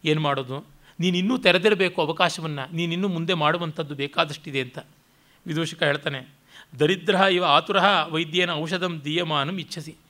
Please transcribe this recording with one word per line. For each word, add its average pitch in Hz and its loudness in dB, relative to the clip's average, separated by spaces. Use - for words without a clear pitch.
ಏನು 156 2
ಮಾಡೋದು? 135 -4
ನೀನು 180 2
ಇನ್ನೂ 208 0
ತೆರೆದಿರಬೇಕು 180 4
ಅವಕಾಶವನ್ನು, 160 -2
ನೀನು 165 -2
ಇನ್ನೂ 185 -2
ಮುಂದೆ 170 -2
ಮಾಡುವಂಥದ್ದು 156 -2
ಬೇಕಾದಷ್ಟಿದೆ 143 -4
ಅಂತ 127 -10
ವಿದೂಷಕ 160 -4
ಹೇಳ್ತಾನೆ. 143 -2
"ದರಿದ್ರ 180 2
ಇವ 185 4
ಆತುರ 160 4
ವೈದ್ಯೇನ 170 0
ಔಷಧಂ 165 -4
ದೀಯಮಾನಂ 156 -2
ಇಚ್ಛಸಿ." 156 -12